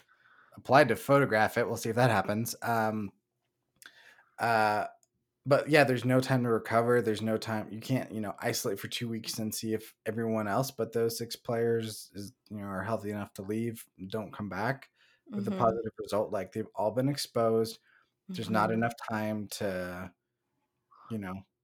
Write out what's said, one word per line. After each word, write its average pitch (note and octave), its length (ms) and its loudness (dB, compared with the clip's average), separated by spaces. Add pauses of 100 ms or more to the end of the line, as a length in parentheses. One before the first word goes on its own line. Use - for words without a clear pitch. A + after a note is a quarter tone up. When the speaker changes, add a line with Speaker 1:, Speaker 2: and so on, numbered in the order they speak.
(580)
Speaker 1:
applied B2+ 320 6
to G#2 80 2
photograph A2 600 4
it. A2+ 100 2
We'll A2 100 -4
see A#2 120 -4
if A2 80 -4
that B2 140 6
happens. G#2 500 0
Um, A2 500 -2 (1300)
uh, A2 460 4 (600)
but C3+ 240 4
yeah, D3+ 160 8
there's B2 200 0
no B2+ 160 4
time C3 220 2
to A#2+ 60 0
recover. A#2 520 4
There's G#2+ 200 0
no A2 160 0
time. G#2+ 340 -6
You A2 100 -10
can't, B2+ 300 -2
you A2 100 -6
know, G2+ 180 -6
isolate A#2 400 -2
for A2+ 100 -10
two A#2+ 200 -6
weeks A2+ 300 -6
and A2 160 -4
see A2 180 -4
if G#2+ 200 -6 (120)
everyone A2 420 -2
else B2 240 0
but - 220 -4
those A#2 240 0
six A#2 180 -8
players A#2 800 -2
is, G2+ 180 -12 (180)
you G#2+ 60 -10
know, G2+ 80 -8
are F#2+ 180 -6
healthy G#2 280 -4
enough G2+ 240 -6
to - 80 -12
leave, A2+ 420 -4 (240)
don't G#2 240 -6
come G#2 160 -8
back A2 400 -4 (460)
with G3+ 120 -6
a G#3+ 40 0
Speaker 2:
Mm-hmm. - 20 -2
Speaker 1:
positive A2+ 460 0
result. G2+ 320 -2
Like, G2 220 -4
they've A2 220 -4
all G#2 160 0
been C3 180 0
exposed. A2+ 720 0 (560)
There's A2 140 -6
not A2 220 4
Speaker 2:
Mm-hmm. - 20 0
Speaker 1:
enough A#2 200 0 (160)
time G#2+ 400 -4
to, F2+ 640 -6 (1000)
you A2 80 -4
know, F#2+ 160 -6 (280)